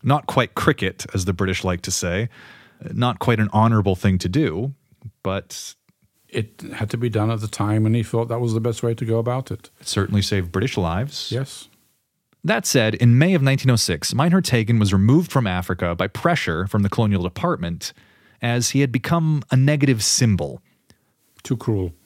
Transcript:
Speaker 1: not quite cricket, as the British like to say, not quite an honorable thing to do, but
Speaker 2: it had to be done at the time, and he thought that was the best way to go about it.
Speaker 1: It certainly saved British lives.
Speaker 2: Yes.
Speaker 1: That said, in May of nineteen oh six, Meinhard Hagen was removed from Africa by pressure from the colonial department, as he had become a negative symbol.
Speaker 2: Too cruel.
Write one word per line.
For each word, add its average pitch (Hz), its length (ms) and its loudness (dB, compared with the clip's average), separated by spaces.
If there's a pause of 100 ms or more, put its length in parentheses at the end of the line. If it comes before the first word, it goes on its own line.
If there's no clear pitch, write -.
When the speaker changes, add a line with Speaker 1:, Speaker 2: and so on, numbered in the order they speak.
Speaker 1:
not 139 240 0
quite - 280 0
cricket, - 600 0
as 95 100 -2
the 98 80 0
British 92 320 -2
like 90 180 -2
to - 100 -8
say, 95 360 -2 (640)
not 117 280 0
quite 117 200 2
an 107 120 2
honorable 110 440 4
thing 95 220 2
to 90 100 -4
do, 120 460 0 (480)
but - 520 -8 (540)
Speaker 2:
it - 320 -8 (140)
had 107 160 -6
to 123 60 -4
be 120 120 -2
done 110 220 0
at 110 100 -4
the 110 80 -6
time, 107 380 0
and 110 80 2
he 117 80 2
thought 117 260 -2
that 117 120 -4
was 117 140 -2
the 113 60 -2
best 113 220 -4
way 117 100 0
to 113 120 -6
go 113 140 0
about 123 340 -4
it. - 180 -14 (100)
Speaker 1:
It - 80 -20
certainly 98 340 0
saved 92 280 -2
British 104 260 -4
lives. 95 540 -4
Speaker 2:
Yes. - 380 -8 (760)
Speaker 1:
That 214 240 -2
said, 113 300 2
in 120 220 6
May 180 160 4
of 143 80 2
nineteen 135 280 2
oh 117 60 4
six, - 380 -2
Meinhard 170 340 2
Hagen 117 300 2
was 98 140 4
removed 120 400 4
from 127 140 2
Africa 90 500 -2
by 92 120 0
pressure 92 580 -2
from 104 160 0
the 98 60 2
colonial 101 340 0
department, 87 720 -4 (500)
as 120 280 0
he 139 100 2
had 135 120 2
become 156 580 0
a 131 60 4
negative 139 480 2
symbol. 80 560 0 (840)
Speaker 2:
Too 127 140 -4
cruel. 95 360 -2 (140)